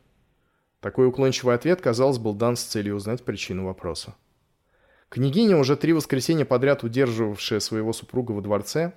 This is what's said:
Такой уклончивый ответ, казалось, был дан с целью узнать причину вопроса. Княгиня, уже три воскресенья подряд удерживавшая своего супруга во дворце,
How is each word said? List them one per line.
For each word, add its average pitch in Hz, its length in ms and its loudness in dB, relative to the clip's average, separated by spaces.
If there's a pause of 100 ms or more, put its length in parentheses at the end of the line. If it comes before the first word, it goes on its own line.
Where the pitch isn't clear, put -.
(800)
Такой 127 280 2
уклончивый 127 480 2
ответ, 165 260 0
казалось, 131 360 2
был 110 160 -2
дан 117 220 0
с - 80 -6
целью 104 320 -4
узнать 107 280 -6
причину 95 420 -6
вопроса. 90 500 -8 (920)
Княгиня, 160 480 2
уже 139 180 4
три 160 180 2
воскресенья 147 520 0
подряд 135 380 2
удерживавшая 117 760 0
своего 110 320 -4
супруга 117 400 -6
во 101 100 -4
дворце, 104 560 -2